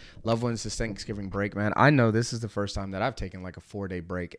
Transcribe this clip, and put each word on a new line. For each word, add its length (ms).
loved 200
ones 200
this 140
Thanksgiving 540
break, 260
man. 200
I 120
know 220
this 240
is 60
the 100
first 240
time 160
that 100
I've 160
taken, 260
like, 140
a 60
four-day 380
break 380